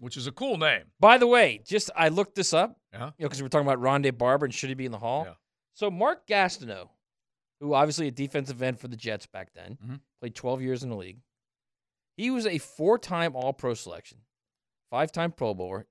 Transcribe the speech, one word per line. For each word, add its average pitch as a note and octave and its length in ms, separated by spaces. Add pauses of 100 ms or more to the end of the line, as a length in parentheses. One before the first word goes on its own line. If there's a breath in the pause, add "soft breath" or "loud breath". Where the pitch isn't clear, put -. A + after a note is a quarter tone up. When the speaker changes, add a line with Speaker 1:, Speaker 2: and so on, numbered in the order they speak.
Speaker 1:
which B2 160
is B2+ 120
a C#3 40
cool B3+ 260
name. D3 260 (160)
Speaker 2:
By A3+ 180
the B3 100
way, G3 380
just, G3+ 300
I E3 140
looked F#3 260
this F#3 180
up, D#3+ 260 (140)
Speaker 1:
Yeah. B2 240
Speaker 2:
you E3 80
know, C#3 40
'cause C3+ 120
we're C3+ 80
talking C#3+ 180
about C3 140
Rondé C3+ 340
Barber B2+ 300
and B2 80
should - 160
he C3+ 60
be C3 100
in B2+ 60
the A2 80
Hall. B2 260
Speaker 1:
Yeah. E2+ 80 (400)
Speaker 2:
So G#3 180
Mark B3 360
Gastineau, D#3 600 (720)
who D3 140
obviously D3+ 340
a C3+ 40
defensive C3+ 500
end B2+ 180
for - 80
the A#2+ 80
Jets A2 300
back - 280
then, F2+ 300
Speaker 1:
Mm-hmm. B2 120 (260)
Speaker 2:
played A#2+ 140
twelve C3 260
years B2+ 220
in C3 60
the A#2 60
league. F#2+ 240 (960)
He A3+ 140
was B3 160
a F3 140
four-time E3+ 760
All-Pro C3 380
selection, - 460 (720)
five-time D#3+ 400
Pro A2+ 240
Bowler, F#2 360